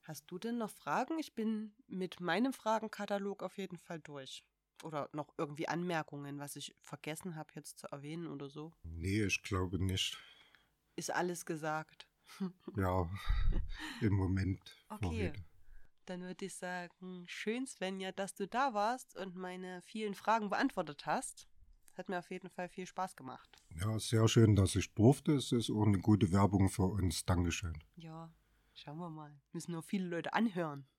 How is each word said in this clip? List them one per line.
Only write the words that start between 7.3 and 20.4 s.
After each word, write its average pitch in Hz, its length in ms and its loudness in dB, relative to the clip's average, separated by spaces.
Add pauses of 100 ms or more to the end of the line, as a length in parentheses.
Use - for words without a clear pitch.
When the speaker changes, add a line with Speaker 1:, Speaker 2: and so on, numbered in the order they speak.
Speaker 1:
habe 156 180 -12
jetzt - 260 -14
zu - 120 -14
erwähnen 151 360 -8
oder 143 220 -8
so? 151 220 -12 (120)
Speaker 2:
Nee, 87 420 -2
ich - 180 -2
glaube 92 340 -2
nicht. 92 400 0 (760)
Speaker 1:
Ist - 180 -6
alles 175 320 -2
gesagt? 156 600 -6 (320)
<laughs> 185 140 -4 (240)
Speaker 2:
Ja, 92 320 2 (920)
im 101 120 4
Moment 95 480 2 (260)
Speaker 1:
Okay. 214 180 -8
Speaker 2:
vorwiegend. 101 380 -2 (600)
Speaker 1:
Dann 180 160 -8
würde 185 240 -8
ich 175 100 -10
sagen, 180 720 -8
schön, 247 400 -2
Svenja, 190 440 -4
dass 190 240 -6
du 196 120 -2
da 247 260 0
warst 214 440 0
und 185 180 -6
meine 185 460 -8
vielen 214 340 -6
Fragen 214 340 2